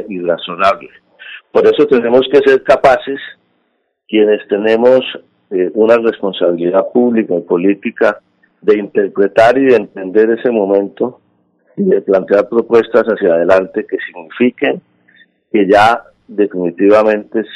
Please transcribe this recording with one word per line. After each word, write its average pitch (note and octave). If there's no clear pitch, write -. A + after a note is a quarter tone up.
y F#2
razonable. F2
Por G#2+
eso B2+
tenemos A#2+
que C#3+
ser C3+
capaces, C3+
quienes G#2+
tenemos, A2+
eh, F2+
una A2
responsabilidad F#2
pública A#2+
y E2+
política, G2
de G#2
interpretar G2+
y C#3
de B2+
entender G2+
ese B2+
momento G2+
y G3+
de G2+
plantear G2+
propuestas A2+
hacia F#2+
adelante F#2
que F#2+
signifiquen A#2+
que G#2
ya G#2
definitivamente G2+